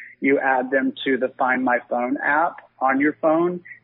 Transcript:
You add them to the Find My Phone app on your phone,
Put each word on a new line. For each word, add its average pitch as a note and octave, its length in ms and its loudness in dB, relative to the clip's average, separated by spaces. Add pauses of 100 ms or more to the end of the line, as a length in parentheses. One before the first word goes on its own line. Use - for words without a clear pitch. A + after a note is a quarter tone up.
(200)
You C#3 200 2
add C3 320 0
them C3+ 200 0 (120)
to C3 120 2
the B2 120 -2
Find B2+ 340 -2
My B2 160 2 (100)
Phone B2 280 -2
app D3+ 400 0 (240)
on C3 180 2
your D3 140 2 (100)
phone, E3+ 380 2 (240)